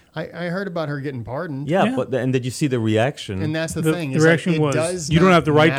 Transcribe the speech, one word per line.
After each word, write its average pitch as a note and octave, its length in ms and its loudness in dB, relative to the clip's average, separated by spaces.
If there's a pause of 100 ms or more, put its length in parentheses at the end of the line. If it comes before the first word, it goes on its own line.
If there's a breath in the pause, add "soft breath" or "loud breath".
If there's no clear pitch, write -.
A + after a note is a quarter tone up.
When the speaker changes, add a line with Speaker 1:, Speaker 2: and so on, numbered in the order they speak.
(160 soft breath)
Speaker 1:
I, D#3+ 180 -8
I E3+ 160 -8
heard G3 180 -4
about E3 220 -6
her C#3+ 100 -6
getting C3 240 -8
pardoned. C#3+ 440 -8
Speaker 2:
Yeah, F#3 180 2
Speaker 3:
Yeah. B3+ 100 0
Speaker 2:
but A#3 160 -4
the, B2+ 80 0
and B2+ 140 0
did B2+ 120 0
you B2 60 -4
see D3+ 160 -2
the B2 120 0
reaction? A2 640 0
Speaker 1:
And D3+ 120 -4
that's D#3+ 200 -4
the E3 60 -4
Speaker 3:
The, D#3+ 120 2
Speaker 1:
thing, D3 180 -4
Speaker 3:
the C3 60 -2
Speaker 1:
is, D3+ 60 4
like, E3 60 6
Speaker 3:
reaction E3+ 260 2
Speaker 1:
it D#3 60 0
Speaker 3:
was, D3 140 2
Speaker 1:
does E3+ 360 -2
Speaker 3:
"You D#3+ 80 2
don't F#3 100 6
Speaker 1:
not F3 60 8
Speaker 3:
have D#3 100 4
the D3+ 80 2
right D#3 220 6
to - 40 2